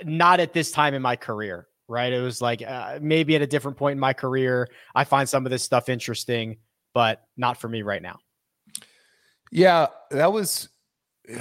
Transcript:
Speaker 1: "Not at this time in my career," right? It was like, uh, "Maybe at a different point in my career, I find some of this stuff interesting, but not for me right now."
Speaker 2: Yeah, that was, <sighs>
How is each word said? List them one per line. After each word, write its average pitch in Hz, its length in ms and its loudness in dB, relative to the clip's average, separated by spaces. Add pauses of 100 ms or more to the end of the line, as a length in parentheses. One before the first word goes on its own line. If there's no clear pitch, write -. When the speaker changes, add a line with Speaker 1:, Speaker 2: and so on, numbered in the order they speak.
Speaker 1:
"Not 170 360 6
at 165 140 -2
this 165 180 0
time 147 220 2
in 131 80 -4
my 123 140 0
career," 104 520 -8 (180)
right? 120 240 -2
It 127 120 -2
was 123 180 -6
like, 120 220 -2
uh, 123 400 -10
"Maybe 156 340 2
at 143 60 2
a 143 40 -2
different 139 300 -4
point 143 160 -2
in 139 80 -4
my 135 140 2
career, 127 540 0 (260)
I 135 100 2
find 139 240 2
some 131 160 0
of 127 60 -4
this 127 120 -2
stuff - 280 0
interesting, 113 680 -4 (380)
but 113 320 2 (100)
not 123 220 -2
for 117 100 -10
me 113 140 -6
right 101 180 -4
now." 87 180 -14 (1300)
Speaker 2:
Yeah, 170 380 4 (220)
that 156 220 2
was, - 380 -4 (580)
<sighs> 117 120 -14